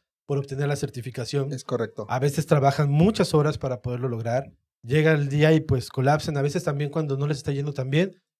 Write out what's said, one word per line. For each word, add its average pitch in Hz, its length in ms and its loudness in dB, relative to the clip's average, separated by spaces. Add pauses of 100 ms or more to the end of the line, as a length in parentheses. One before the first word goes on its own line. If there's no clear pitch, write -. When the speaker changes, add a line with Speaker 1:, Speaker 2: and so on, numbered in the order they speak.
(280)
Speaker 1:
por 139 100 -2
obtener 139 300 -4
la 143 80 -2
certificación. 131 760 -6
Speaker 2:
Es 131 100 -10
correcto. 110 460 -4
Speaker 1:
A 131 100 -2
veces 143 260 0
trabajan 147 460 4
muchas 180 420 4
horas 151 240 2
para 123 240 -6
poderlo 123 280 -4
lograr. 117 420 -4 (340)
Llega 156 280 4
el 143 160 0
día 151 240 4
y, 151 80 4
pues, 135 280 0
colapsan. 147 480 0
A 135 60 0
veces 151 200 -2
también 143 280 -2
cuando 147 260 -2
no 139 100 -2
les 147 100 -2
está 143 140 -4
yendo 143 220 -4
tan 135 160 -6
bien, 175 320 0 (180)